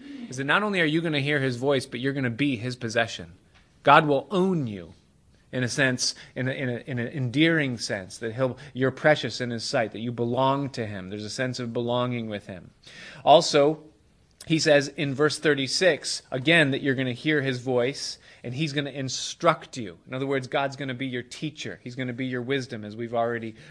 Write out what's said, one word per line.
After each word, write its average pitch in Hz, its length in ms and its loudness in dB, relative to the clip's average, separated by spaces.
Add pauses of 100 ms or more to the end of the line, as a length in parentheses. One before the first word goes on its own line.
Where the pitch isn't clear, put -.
(300)
is 127 80 -12
that 135 80 -4
not 170 180 4
only 202 160 0
are 170 60 4
you 156 160 2
gonna 156 180 0
hear 143 200 2
his 131 180 0
voice, 131 280 2
but 120 140 -10
you're 135 140 -2
gonna 135 160 0
be 131 260 0
his 123 200 -4
possession. 110 580 -2 (500)
God 151 240 8
will 139 240 2
own 185 340 2
you, 90 280 -8 (580)
in 127 120 -2
a 123 40 0
sense, 127 480 0 (200)
in 127 120 -4
a, 131 40 -2
in 139 180 -4
a, 120 180 -4
in 127 120 -4
an 117 100 -2
endearing 139 680 2
sense, 98 400 -8
that 113 160 -6
he'll, 127 240 -2 (160)
you're 127 180 2
precious 139 500 2
in 123 100 -4
his 113 120 -6
sight, 113 280 -2
that 101 80 -10
you 120 120 -6
belong 127 600 0
to 120 140 -6
him. 98 240 -10
There's 104 160 -8
a 104 40 -10
sense 127 300 -4
of 120 140 -6
belonging 120 560 -2
with 104 180 -8
him. 87 240 -14 (520)
Also, 151 600 6 (640)
he 160 100 2
says 143 300 4
in 143 260 -4
verse 143 240 2
thirty-six, 143 960 2
again, 139 400 4
that 135 100 0
you're 139 140 2
gonna 127 180 -2
hear 151 280 0
his 131 180 -2
voice, 123 580 0 (260)
and 120 100 -8
he's 143 200 -4
gonna 143 180 -4
instruct 147 840 -2
you. 95 220 -10 (100)
In 127 60 -12
other 135 140 -4
words, 135 200 -2
God's 139 280 -2
gonna 135 180 -6
be 131 140 -6
your 123 160 -6
teacher. 123 600 -10
He's 123 120 -12
gonna 127 180 -6
be 131 140 -6
your 127 140 -4
wisdom, 123 440 -4
as 104 100 -12
we've 117 180 -8
already 117 420 -2 (160)